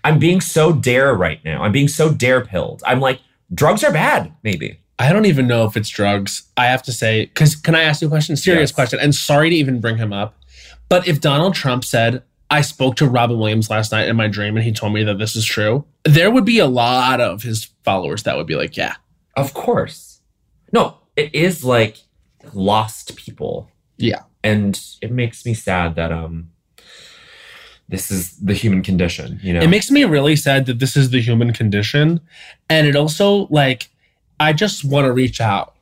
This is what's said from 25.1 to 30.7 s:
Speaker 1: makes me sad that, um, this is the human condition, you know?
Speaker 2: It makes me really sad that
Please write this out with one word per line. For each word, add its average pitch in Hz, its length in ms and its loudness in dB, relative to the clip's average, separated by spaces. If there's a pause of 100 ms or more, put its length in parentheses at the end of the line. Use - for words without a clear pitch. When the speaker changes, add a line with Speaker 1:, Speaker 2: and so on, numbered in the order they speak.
Speaker 1:
makes 123 360 -6
me 117 80 -2
sad 90 400 -4
that, 82 180 -4
um, 82 380 -10 (1400)
this 92 220 -10
is 92 280 -6
the 101 160 -2
human 95 280 0
condition, 87 600 -4
you 92 100 -4
know? 85 80 0
Speaker 2:
It 160 80 4
makes 202 220 2
me 285 140 4
really 151 320 2
sad 135 300 0
that 123 120 -4